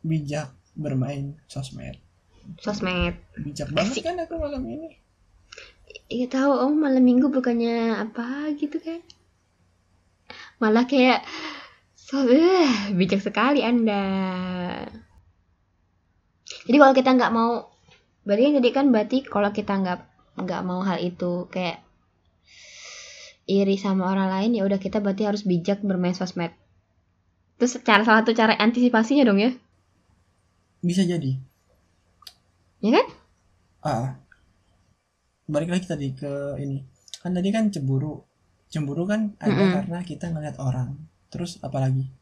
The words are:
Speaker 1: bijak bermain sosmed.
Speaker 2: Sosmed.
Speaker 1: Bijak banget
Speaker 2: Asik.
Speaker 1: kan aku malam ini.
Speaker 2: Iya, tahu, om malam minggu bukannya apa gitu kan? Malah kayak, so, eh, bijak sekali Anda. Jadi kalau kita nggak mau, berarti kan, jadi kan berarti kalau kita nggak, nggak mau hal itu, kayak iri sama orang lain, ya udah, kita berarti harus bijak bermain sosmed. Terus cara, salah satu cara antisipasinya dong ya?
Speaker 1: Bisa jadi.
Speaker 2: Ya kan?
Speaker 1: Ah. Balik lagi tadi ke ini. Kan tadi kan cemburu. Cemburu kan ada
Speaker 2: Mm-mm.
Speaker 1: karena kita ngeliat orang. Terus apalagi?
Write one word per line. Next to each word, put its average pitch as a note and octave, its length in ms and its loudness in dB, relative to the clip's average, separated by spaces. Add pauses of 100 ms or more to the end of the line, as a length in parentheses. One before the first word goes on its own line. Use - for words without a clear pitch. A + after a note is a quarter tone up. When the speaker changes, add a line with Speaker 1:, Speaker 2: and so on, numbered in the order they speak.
Speaker 1:
bijak D3+ 460 -4 (280)
bermain C#3 600 -6 (100)
sosmed. C3 540 -14 (580)
Speaker 2:
Sosmed. F3+ 640 -4 (180)
Speaker 1:
Bijak C#3+ 380 -10
banget G#3 240 0
Speaker 2:
Asik. - 60 -8
Speaker 1:
kan E4+ 120 -4
aku E4 220 -8
malam C#4+ 260 -6
ini. D4+ 300 -12 (1120)
Speaker 2:
Iya, B3 240 -4
tahu, C4+ 320 2
om D4 160 2
malam C4+ 240 4
minggu B3 260 6
bukannya A#3 720 0
apa A3 240 -8 (320)
gitu D4 240 -6
kan? E4+ 240 -10 (1600)
Malah A3+ 280 2
kayak, B3+ 400 4 (680)
so, - 320 -4
eh, C4 680 4
bijak F#3 260 2
sekali A#3+ 400 2
Anda. A3 460 2 (2500)
Jadi A#3 160 2
kalau C4+ 160 10
kita C4 180 4
nggak A#3+ 220 4
mau, A3+ 320 0 (560)
berarti A3 220 2
kan, D4 120 4
jadi B3 140 4
kan C4+ 180 2
berarti A3 340 2
kalau G#3 280 -2
kita G#3 240 -6
nggak, F#3 260 -2 (340)
nggak F3+ 280 -6
mau F3+ 180 -4
hal F#3+ 180 -2
itu, F3 500 -4
kayak F3+ 360 -6 (1600)
iri G3 320 2
sama F#3+ 300 0
orang F#3+ 240 0
lain, G3 240 0
ya G#3 100 0
udah, G3 140 0
kita G3 200 -4
berarti G3+ 260 -2
harus G#3 200 -2
bijak F#3+ 380 0
bermain F3+ 320 0
sosmed. F3 380 -6 (1040)
Terus B3 220 0
cara, G#3 220 4
salah A3+ 200 6
satu A3+ 100 2
cara A3+ 240 4
antisipasinya A#3+ 680 4
dong G#3 160 6
ya? A3 140 2 (1300)
Speaker 1:
Bisa F3+ 240 2
jadi. C#3+ 320 -2 (1400)
Speaker 2:
Ya G#3 120 0
kan? A4+ 140 4 (760)
Speaker 1:
Ah. C3+ 260 -2 (1400)
Balik D3+ 260 -4
lagi F3+ 160 -2
tadi D3 260 -6
ke C#3+ 200 -10 (240)
ini. C#3 240 -8 (380)
Kan F3+ 160 -6
tadi F3+ 160 0
kan A3 180 0
cemburu. D3+ 560 -2 (420)
Cemburu D3+ 380 -4
kan G#3 320 -2
ada G#3 160 0
Speaker 2:
Mm-mm. F#3+ 240 4
Speaker 1:
karena F#3 240 -4
kita E3+ 280 -10
ngeliat D3+ 280 -8
orang. C3 400 -4 (320)
Terus F3 320 -10
apalagi? C3 480 -2 (140)